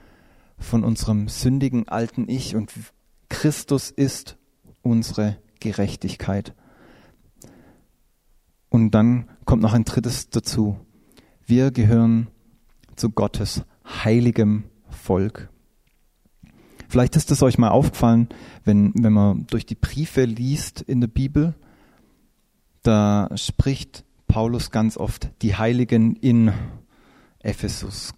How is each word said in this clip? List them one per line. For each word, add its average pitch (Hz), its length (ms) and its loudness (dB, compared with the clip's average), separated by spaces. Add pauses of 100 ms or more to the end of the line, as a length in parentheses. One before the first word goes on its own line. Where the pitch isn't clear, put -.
(600)
von 113 240 -2
unserem 110 440 -2
sündigen 127 600 -2
alten 117 420 -6
Ich 127 260 -6
und 110 160 -6 (580)
Christus - 600 -2
ist - 480 -6 (460)
unsere 113 540 -2 (220)
Gerechtigkeit. - 960 -6 (2250)
Und 113 220 2
dann 120 360 2 (180)
kommt 113 180 2
noch 107 100 2
ein 117 120 2
drittes 117 440 -6
dazu. 107 500 -4 (680)
Wir 131 260 4
gehören 117 560 4 (680)
zu 117 140 -2
Gottes - 540 -4 (220)
heiligem 113 800 2 (240)
Volk. - 600 -4 (1400)
Vielleicht 127 280 2
ist 151 160 2
es 135 100 2
euch 127 160 4
mal 117 120 4
aufgefallen, 117 600 4 (340)
wenn, 104 320 4
wenn 113 180 4
man 101 340 2
durch - 180 -4
die 113 100 -8
Briefe 135 500 -2
liest 123 560 -6
in 123 200 -2
der 120 60 0
Bibel, 147 480 -2 (1300)
da 104 520 2
spricht - 680 -4 (220)
Paulus 117 420 0
ganz 110 260 0
oft - 360 -8 (100)
die 101 140 0
Heiligen 113 600 2
in 117 380 4 (840)
Ephesus, - 800 -8